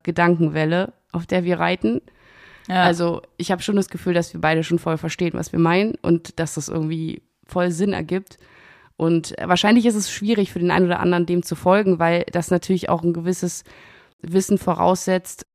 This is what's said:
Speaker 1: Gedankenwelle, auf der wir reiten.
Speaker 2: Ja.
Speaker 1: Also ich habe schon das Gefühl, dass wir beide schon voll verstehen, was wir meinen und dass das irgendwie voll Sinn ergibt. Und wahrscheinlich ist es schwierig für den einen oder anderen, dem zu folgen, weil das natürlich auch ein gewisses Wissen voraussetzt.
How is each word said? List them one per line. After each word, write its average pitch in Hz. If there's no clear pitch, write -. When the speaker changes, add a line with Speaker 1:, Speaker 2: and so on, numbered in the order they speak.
Speaker 1:
Gedankenwelle, 170
auf 170
der 180
wir 175
reiten. 185
Speaker 2:
Ja. 180
Speaker 1:
Also 170
ich 175
habe 180
schon 202
das 196
Gefühl, 180
dass 170
wir 165
beide 160
schon 170
voll 160
verstehen, 165
was -
wir 175
meinen 180
und 170
dass 165
das 151
irgendwie 160
voll 180
Sinn 190
ergibt. 180
Und 165
wahrscheinlich 214
ist 226
es 208
schwierig 202
für 185
den 175
einen 180
oder 175
anderen, 175
dem 175
zu 160
folgen, 190
weil 170
das 175
natürlich 180
auch 165
ein 170
gewisses 175
Wissen 185
voraussetzt. 180